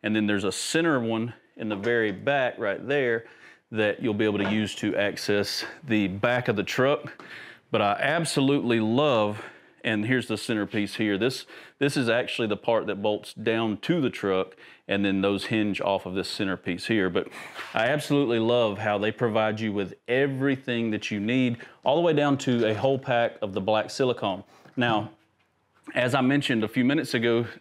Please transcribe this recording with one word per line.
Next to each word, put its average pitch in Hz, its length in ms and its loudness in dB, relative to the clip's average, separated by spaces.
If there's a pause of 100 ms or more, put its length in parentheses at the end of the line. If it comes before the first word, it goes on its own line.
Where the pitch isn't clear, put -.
And 107 120 0
then 107 120 2
there's 104 180 0
a 92 80 0
center 160 480 0
one 113 320 -2 (240)
in 110 140 -6
the 104 60 -2
very 110 360 2
back 123 460 0
right 98 280 -4
there 120 380 0 (460)
that 107 320 0
you'll 110 100 0
be 107 140 2
able 104 100 2
to 98 140 0
use 107 260 0
to 107 200 -2
access 101 680 -2 (180)
the 107 260 2
back 120 400 0
of 110 80 0
the 101 60 -2
truck. 135 640 -2 (460)
But 110 100 0
I 101 200 2
absolutely 139 800 2
love, 110 600 2 (400)
and 107 220 -2
here's 123 240 0
the 110 80 -2
centerpiece 104 600 -4
here. 104 200 2
This, 123 300 -2 (320)
this 139 180 0
is 120 140 2
actually 117 380 0
the 101 100 0
part 110 280 0
that 98 100 -4
bolts 104 360 -2
down 113 460 0
to 170 240 0
the 123 80 2
truck, 95 440 -2 (320)
and 101 160 0
then 98 200 0
those 98 240 0
hinge 104 340 0
off 98 240 -2
of 92 100 -8
this 92 140 -4
centerpiece 92 600 -4
here. 101 200 2
But 90 200 -2 (440)
I 110 140 2
absolutely 143 540 2
love 113 360 2
how 104 220 0
they 104 120 0
provide 110 480 0
you 110 140 -2
with 98 220 -2 (120)
everything 131 840 0
that 107 200 -4
you 107 80 -2
need, 120 380 2 (260)
all 139 140 2
the 170 60 2
way 170 100 4
down 147 260 4
to 120 280 2
a 110 80 2
whole 135 240 2
pack 120 420 0
of 101 140 -6
the 104 80 -2
black 107 260 2
silicone. 110 560 -2 (320)
Now, 113 360 0 (840)
as 123 180 2
I 135 60 4
mentioned 131 420 2
a 107 60 0
few 127 160 2
minutes 139 280 2
ago 117 320 4 (160)